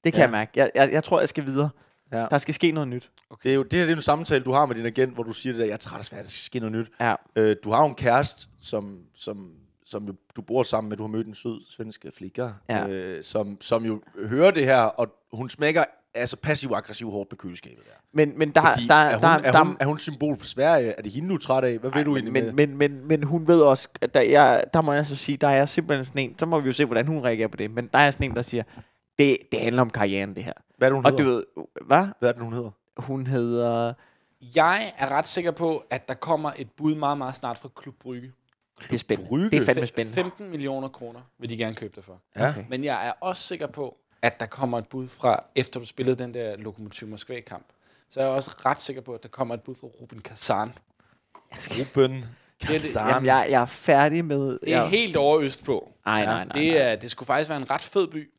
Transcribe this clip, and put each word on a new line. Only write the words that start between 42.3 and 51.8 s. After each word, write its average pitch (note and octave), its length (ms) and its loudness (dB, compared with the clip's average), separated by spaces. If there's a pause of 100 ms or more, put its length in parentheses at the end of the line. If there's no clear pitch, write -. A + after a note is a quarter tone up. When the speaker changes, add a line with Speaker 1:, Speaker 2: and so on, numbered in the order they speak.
Speaker 2:
Ja. A#2 120 0
Speaker 1:
Okay. A2+ 200 -6
Speaker 3:
Men B2+ 160 -6
jeg A#2+ 220 -4
er A#2 60 -6
også F3+ 300 -8
sikker D#3+ 240 -8
på, C3+ 300 -12 (260)
at - 180 0
der A#2 60 -6
kommer A#2+ 320 -4
et A2 100 -8
bud B2+ 200 -12
fra, - 360 0 (100)
efter B2+ 260 -4
du A#2 60 -16
spillede C3 300 -2
den B2 180 -12
der A2 220 -8
Lokomotiv G#2+ 520 -16
Moskva-kamp, G#2+ 560 -16 (460)
så C3+ 100 -6
er C3+ 40 2
jeg C3+ 100 0
også C3+ 160 -2 (160)
ret C#3 140 2
sikker C3 220 -8
på, B2 120 -12
at - 80 -16
der A2+ 60 -18
kommer A#2+ 260 -6
et G#2+ 80 -12
bud C3 120 -14
fra - 120 -20
Ruben A#2 340 -20
Kazan. A2 520 -2 (800)
Speaker 2:
Ruben C3 600 0